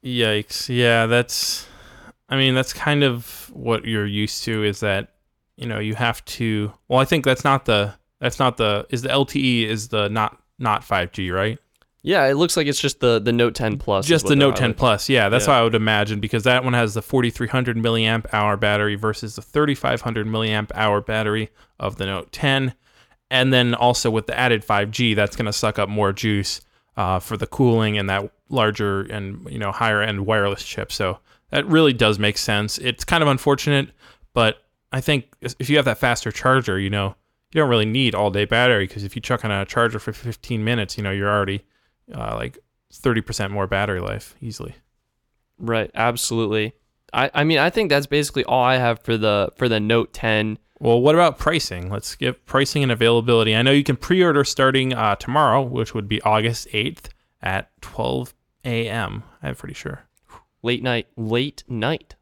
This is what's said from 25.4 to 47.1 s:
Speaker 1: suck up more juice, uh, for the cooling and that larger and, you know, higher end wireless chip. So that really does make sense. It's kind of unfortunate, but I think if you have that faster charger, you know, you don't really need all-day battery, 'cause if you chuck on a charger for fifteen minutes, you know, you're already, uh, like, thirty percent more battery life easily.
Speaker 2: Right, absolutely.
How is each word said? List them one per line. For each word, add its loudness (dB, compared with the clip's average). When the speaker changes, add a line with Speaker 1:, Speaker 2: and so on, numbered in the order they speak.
Speaker 1:
suck -2
up 0
more 0
juice, -2
uh, 0
for -6
the -6
cooling 2
and -2
that -2
larger 0
and, -10
you -10
know, -4
higher 0
end -2
wireless 0
chip. -10
So -4
that -2
really 6
does 2
make 0
sense. -2
It's -6
kind 2
of 4
unfortunate, 0
but 0
I -2
think -2
if -8
you 4
have 4
that 0
faster -2
charger, 0
you -2
know, -2
you 2
don't 4
really 4
need 0
all-day 0
battery, 2
'cause -10
if -10
you -8
chuck -4
on -2
a -2
charger 0
for -8
fifteen -8
minutes, -2
you -6
know, -2
you're -2
already, 0
uh, -8
like, -10
thirty 0
percent -8
more -4
battery -2
life -10
easily. -12
Speaker 2:
Right, -2
absolutely. -2